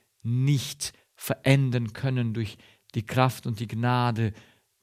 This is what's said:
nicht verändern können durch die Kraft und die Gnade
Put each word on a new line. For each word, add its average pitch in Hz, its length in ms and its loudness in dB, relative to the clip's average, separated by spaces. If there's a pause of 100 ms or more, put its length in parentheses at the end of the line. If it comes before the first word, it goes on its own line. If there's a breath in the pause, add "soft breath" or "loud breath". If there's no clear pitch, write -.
(220 loud breath)
nicht 127 720 0 (220 soft breath)
verändern 131 800 2
können 123 400 -2
durch 107 240 -4 (380 soft breath)
die 110 100 -4
Kraft 127 400 2
und 113 140 -6
die 117 80 -6
Gnade 117 640 0 (500 loud breath)